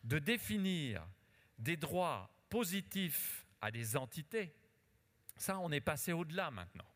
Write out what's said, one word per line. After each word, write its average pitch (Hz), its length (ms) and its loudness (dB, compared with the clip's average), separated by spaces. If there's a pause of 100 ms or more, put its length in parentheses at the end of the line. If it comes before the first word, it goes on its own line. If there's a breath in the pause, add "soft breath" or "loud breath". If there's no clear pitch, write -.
de 151 140 4
définir 175 840 2 (540 soft breath)
des 147 160 2
droits 151 580 0 (160)
positif 190 960 0 (160)
à 107 100 0
des 117 260 -2
entités, 156 560 -4 (840)
ça, 190 240 -4
on 170 120 0
est 143 100 4
passé 165 320 0
au-delà 165 380 0
maintenant. 90 440 -10